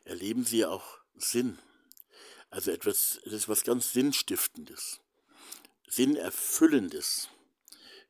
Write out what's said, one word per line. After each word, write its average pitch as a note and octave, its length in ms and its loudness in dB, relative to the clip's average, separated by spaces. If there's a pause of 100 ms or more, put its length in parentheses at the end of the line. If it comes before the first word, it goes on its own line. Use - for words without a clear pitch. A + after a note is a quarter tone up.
erleben G#2+ 420 -4
sie A2 180 4
auch F2+ 360 -6 (140)
Sinn. A#2+ 440 0 (880)
Also - 220 -4
etwas, - 540 0
das G#2 100 -8
ist G#2+ 160 -4
was G#2 140 0
ganz A#2+ 280 0
Sinnstiftendes, - 1080 -2 (840)
Sinnerfüllendes C3 1400 2 (800)